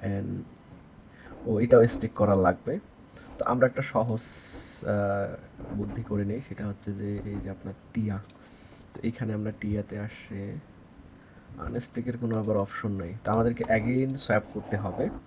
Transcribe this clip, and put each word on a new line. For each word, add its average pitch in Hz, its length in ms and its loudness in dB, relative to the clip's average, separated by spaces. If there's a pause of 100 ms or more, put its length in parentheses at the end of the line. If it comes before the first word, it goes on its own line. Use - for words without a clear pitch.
(160)
and 98 160 -2 (1160)
ও, 107 140 2
এটাও 120 240 10
স্টেক - 260 -2
করা 101 220 4 (100)
লাগবে। 90 280 2 (640)
তো - 40 -6 (100)
আমরা 127 160 6
একটা 135 140 -2 (120)
সহজ, 113 280 2
আহ, - 1600 -4
বুদ্ধি 104 320 -4
করে 101 160 0
নেই, 107 220 -2
সেটা - 220 -10
হচ্ছে 101 200 -8 (100)
যে 101 100 -4 (220)
এই 101 120 -6
যে 98 120 -8
আপনার 101 180 -10 (200)
টিয়া, 107 240 -2 (760)
তো - 40 -14 (100)
এইখানে 113 260 -4
আমরা 104 180 -2 (100)
টিয়াতে 104 340 -2 (120)
আসে 101 340 -10 (1200)
আনস্টেকের 120 560 -4
কোনো 113 200 0
আবার 104 240 2
অপশন - 260 -4 (100)
নাই, 87 100 -6 (120)
তো 104 120 0
আমাদেরকে 117 280 4 (140)
again 127 340 2 (140)
সোয়াপ 107 180 4 (100)
করতে 104 320 -4
হবে। 113 240 0 (180)